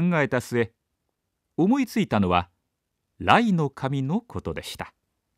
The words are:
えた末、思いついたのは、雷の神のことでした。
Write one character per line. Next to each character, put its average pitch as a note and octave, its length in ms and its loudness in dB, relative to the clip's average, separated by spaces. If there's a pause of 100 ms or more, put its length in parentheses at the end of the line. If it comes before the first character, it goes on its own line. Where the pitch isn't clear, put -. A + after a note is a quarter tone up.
(140)
え C#3+ 140 0
た B2 120 -2
末、 A#2 320 -2 (840)
思 G#3+ 220 2
い B3 60 0
つ - 140 -4
い F3+ 80 -2
た A2+ 100 0
の F#2+ 120 2
は、 F2 180 2 (680)
雷 G3 340 4
の D#3+ 160 0
神 C#3 340 -4
の E3 200 -4
こ - 180 -10
と E2 140 -8
で D#2 80 -10
し - 160 -14
た。 - 160 -14 (440)